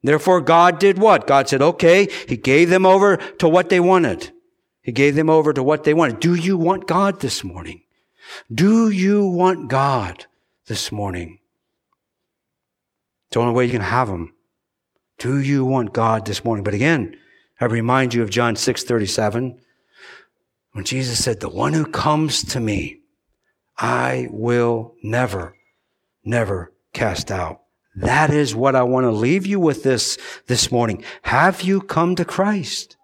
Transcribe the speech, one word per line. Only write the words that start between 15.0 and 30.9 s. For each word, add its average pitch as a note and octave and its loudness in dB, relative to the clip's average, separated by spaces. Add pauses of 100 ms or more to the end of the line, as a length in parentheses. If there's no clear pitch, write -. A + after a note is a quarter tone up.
Do C3 -4
you C#3 0
want B2+ 0
God A2+ 0
this G2+ -8
morning? A2 -2
But G2+ -2
again, B2+ -2 (440)
I B2 -2
remind A#2+ 0
you A#2 0
of G2+ -6
John A#2 0
six - -4
thirty-seven, A2+ -4 (1120)
when G2+ -12
Jesus B2+ -4
said, A2+ -2
"The - -10
one C#3+ -4
who D#3 0
comes D3+ -2 (100)
to D3 -4
me, G#2+ -4 (800)
I B2 -2
will A#2 -2
never, G#2 -4 (680)
never G2 -4 (200)
cast - -4
out." F#2 -8 (340)
That C3 0
is C#3+ 0
what C3 2
I C3 4
want B2+ 0
to A#2+ 2
leave C#3 0
you G3 -2
with D3+ 0
this, C3 -2 (300)
this B2 -2
morning. A#2 -2 (180)